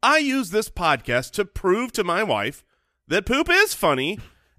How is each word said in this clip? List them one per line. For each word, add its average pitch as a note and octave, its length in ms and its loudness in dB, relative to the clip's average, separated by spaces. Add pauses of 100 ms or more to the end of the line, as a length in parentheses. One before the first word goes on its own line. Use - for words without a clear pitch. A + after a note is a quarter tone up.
I D4+ 100 4
use C4+ 320 0
this G#3+ 200 -2
podcast C3 640 -2
to G#3 120 -2
prove A#3 480 -2
to G#3+ 120 -2
my F3 180 0
wife A#2+ 420 -2 (440)
that F#3 180 -2
poop C#4+ 240 0
is G4 240 4
funny D3+ 460 0 (380)